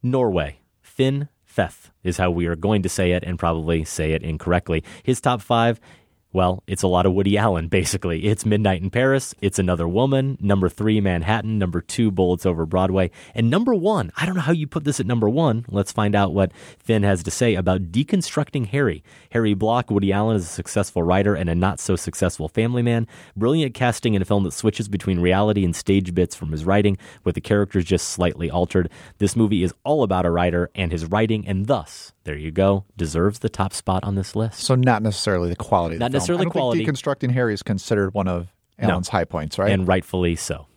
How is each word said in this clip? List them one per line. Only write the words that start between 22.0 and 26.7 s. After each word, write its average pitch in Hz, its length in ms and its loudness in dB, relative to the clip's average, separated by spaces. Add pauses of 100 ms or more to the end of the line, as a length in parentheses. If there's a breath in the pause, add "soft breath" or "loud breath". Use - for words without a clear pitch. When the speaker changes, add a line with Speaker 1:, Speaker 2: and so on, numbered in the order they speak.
Speaker 1:
family 120 360 -2
man. 117 260 0 (260 loud breath)
Brilliant 131 400 0
casting 123 400 0
in 95 80 2
a - 20 0
film 101 200 2
that 87 80 -4
switches 107 360 -2
between 95 300 -2
reality 98 460 2
and 85 100 0
stage 95 400 0
bits 90 220 0
from 78 160 -8
his 78 120 -6
writing, 98 320 2 (280 loud breath)